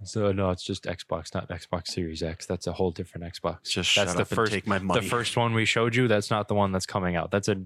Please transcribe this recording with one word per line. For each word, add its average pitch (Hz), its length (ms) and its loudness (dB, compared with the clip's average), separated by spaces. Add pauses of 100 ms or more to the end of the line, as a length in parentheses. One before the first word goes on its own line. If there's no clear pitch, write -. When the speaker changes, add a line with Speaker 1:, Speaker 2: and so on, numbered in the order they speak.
Speaker 1:
So, 101 300 0
no, 95 180 2
it's 90 140 -2
just - 200 -4
Xbox, 87 500 -6
not 92 160 -4
Xbox 87 380 -6
Series 82 340 -4
X. 80 240 -6
That's 90 200 -4
a 85 60 -2
whole 92 180 0
different 85 400 -10
Xbox. 87 340 -6
Speaker 2:
Just - 300 0
Speaker 1:
That's 98 180 4
Speaker 2:
shut 87 40 -2
Speaker 1:
the 107 60 4
Speaker 2:
up - 80 -4
and 104 60 -4
Speaker 1:
first, 110 160 2
Speaker 2:
take 95 140 -2
my 98 120 0
money. 92 240 2
Speaker 1:
the 98 40 -4
first 120 300 -2
one 117 160 4
we 113 140 2
showed 117 280 2
you, 127 140 4
that's 104 220 2
not 104 180 0
the 107 60 0
one 101 180 4
that's 92 140 0
coming 90 300 0
out. 82 140 -2
That's 101 180 2
a, 104 180 2